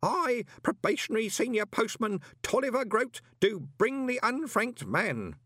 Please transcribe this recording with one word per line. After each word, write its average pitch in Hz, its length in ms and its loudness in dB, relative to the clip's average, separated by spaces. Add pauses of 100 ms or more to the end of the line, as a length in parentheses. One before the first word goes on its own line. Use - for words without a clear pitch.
I, 247 440 0 (180)
probationary 220 640 0
senior 220 360 0
postman 208 560 -2 (200)
Tolliver 262 420 0
Groat, 220 380 0 (180)
do 202 200 4 (180)
bring 262 300 2
the 247 160 0
unfranked 240 640 0
man. 113 500 -2 (100)